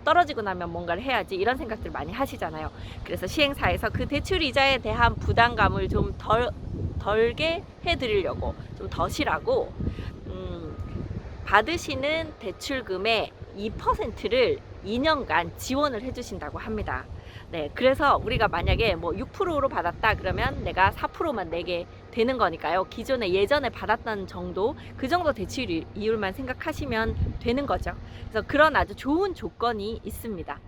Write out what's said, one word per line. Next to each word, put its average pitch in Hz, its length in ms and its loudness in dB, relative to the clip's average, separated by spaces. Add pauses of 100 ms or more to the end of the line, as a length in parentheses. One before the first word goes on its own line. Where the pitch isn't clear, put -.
떨어지고 294 380 6
나면 180 300 -2
뭔가를 170 320 -2
해야지, 226 320 0
이런 220 220 2
생각들 226 340 -6
많이 147 200 -6
하시잖아요. 185 600 -4 (320)
그래서 180 240 -4
시행사에서 269 640 2
그 - 180 -2
대출 302 340 0
이자에 269 380 4
대한 226 360 2
부담감을 208 760 4
좀 202 280 2
덜, 214 320 2 (500)
덜게 233 640 2 (220)
해드리려고, 202 680 0 (220)
좀 202 120 -8
덜시라고, 185 840 0 (540)
음, 175 480 -8 (680)
받으시는 302 920 2
대출금의 202 920 -2 (240)
이 202 140 -4
퍼센트를 233 880 2 (280)
이 214 140 -2
년간 208 580 2
지원을 262 440 0
해주신다고 220 580 -8
합니다. 175 460 -4 (460)
네, 151 240 -4
그래서 262 420 6
우리가 220 300 2
만약에 185 480 2
뭐 165 200 -2
육 226 160 -6
프로로 302 380 0
받았다 196 460 0
그러면 208 480 -2
내가 190 280 4
사 - 160 -6
프로만 240 440 -2
내게 175 340 -2 (260)
되는 247 260 2
거니까요. 175 480 2
기존에, 233 460 -2
예전에 220 380 4
받았던 208 580 -2
정도, 180 480 -2 (220)
그 269 100 -2
정도 320 260 2
대출 220 360 -4
이-, 165 160 -2 (100)
이율만 208 380 0
생각하시면 254 1080 -2
되는 262 260 0
거죠. 180 280 -2 (360)
그래서 220 180 -2
그런 294 280 6
아주 190 200 2
좋은 339 400 0
조건이 220 680 -4
있습니다. 175 640 -8